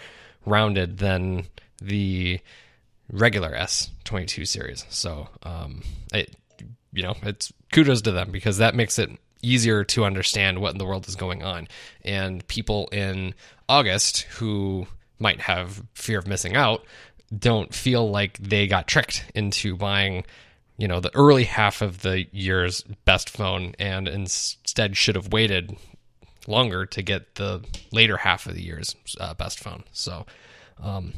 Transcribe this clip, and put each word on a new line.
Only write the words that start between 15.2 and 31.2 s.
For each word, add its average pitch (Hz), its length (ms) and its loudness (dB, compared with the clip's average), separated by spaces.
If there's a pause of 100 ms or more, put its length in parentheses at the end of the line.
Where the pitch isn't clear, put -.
have 92 420 -4 (100)
fear 104 280 -4
of 95 80 -8
missing 92 260 -4
out 120 320 2 (500)
don't 110 380 2
feel 120 340 2
like 101 300 -2
they 101 300 2
got 95 180 0
tricked - 380 0 (100)
into 101 400 -2
buying, 98 500 0 (520)
you 110 100 -2
know, 87 140 0
the 87 160 -2
early 139 280 10
half 104 380 0
of 95 200 -4
the 95 280 0
year's 92 520 0 (220)
best 92 240 4
phone, 92 480 -4
and 95 300 -4
instead 98 880 -4
should 101 200 2
have 92 160 -4
waited 101 440 2 (720)
longer 104 400 0
to - 160 -8
get 95 320 -4
the 98 300 -6 (260)
later 110 280 6
half 90 280 0
of 87 80 -8
the 87 80 -8
year's, 82 320 -8 (240)
uh, 85 160 -8
best - 240 -8
phone. - 320 -14
So, - 360 -8 (540)
um, 98 380 -6